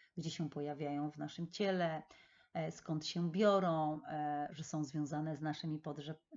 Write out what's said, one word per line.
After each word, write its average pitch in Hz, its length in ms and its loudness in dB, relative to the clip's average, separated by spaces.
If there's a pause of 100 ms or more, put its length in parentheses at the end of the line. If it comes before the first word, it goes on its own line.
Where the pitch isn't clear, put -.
(180)
gdzie 165 140 -2
się 156 180 -2
pojawiają 147 640 -2
w 147 60 -14
naszym 165 340 -6
ciele, 175 520 2 (500)
e, 160 180 0
skąd 156 340 -2
się 175 260 0
biorą, 170 760 6
e, 147 440 -2
że 156 120 -10
są 156 200 -2
związane 151 520 -2
z 139 60 -6
naszymi 156 380 -2
podrze-, 147 360 -6 (220)